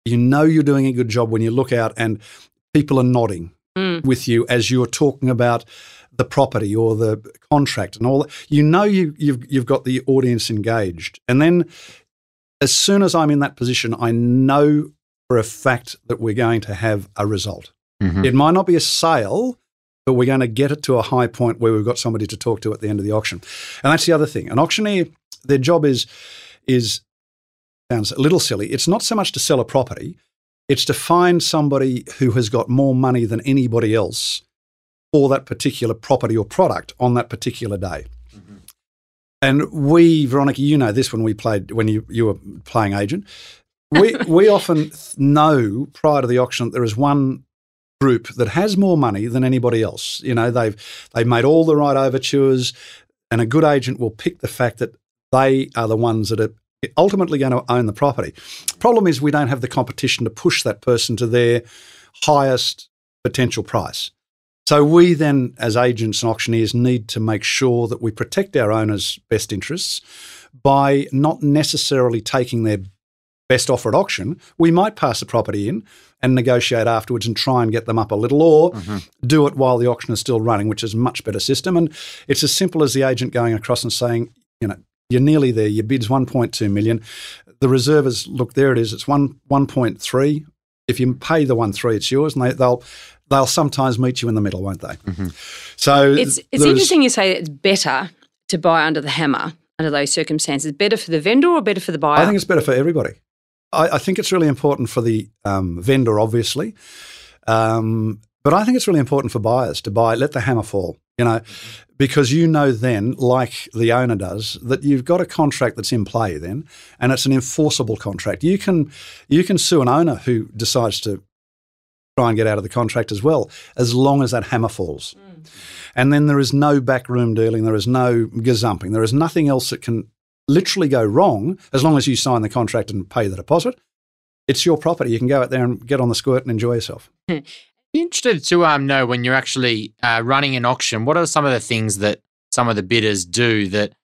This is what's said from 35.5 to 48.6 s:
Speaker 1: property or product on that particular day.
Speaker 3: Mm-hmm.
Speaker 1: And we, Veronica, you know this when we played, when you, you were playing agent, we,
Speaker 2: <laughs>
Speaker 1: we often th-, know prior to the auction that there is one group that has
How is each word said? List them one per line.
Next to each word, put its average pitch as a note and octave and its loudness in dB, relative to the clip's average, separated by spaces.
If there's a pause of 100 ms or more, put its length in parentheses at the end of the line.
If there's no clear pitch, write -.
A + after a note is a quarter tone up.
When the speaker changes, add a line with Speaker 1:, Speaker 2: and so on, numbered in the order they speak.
Speaker 1:
property A2+ -2
or G#2+ -2
product B2+ -2
on B2 0
that A#2+ -2
particular G#2+ -8
day. F2+ -10 (280)
Speaker 3:
Mm-hmm. G2+ -20 (840)
Speaker 1:
And C#3 2
we, D#3+ 4
Veronica, C3+ 0
you D3 2
know A#2+ 2
this B2+ -2
when A2+ -4
we A2 0
played, G#2+ -4
when A2 0
you, G#2+ -2
you A2+ -2
were G2 -2 (260)
playing G2+ 0
agent, G#2 -4 (640)
we, G3+ 4
Speaker 2:
<laughs> - -6
Speaker 1:
we F3 6
often D#3+ 2
th-, - -16
know C#3 2
prior D3 0
to B2+ -2
the B2 2
auction B2 -2
that G#2 -6
there B2 -2
is G#2+ -4
one C3+ 0 (560)
group B2 2
that A#2+ 0
has G3 0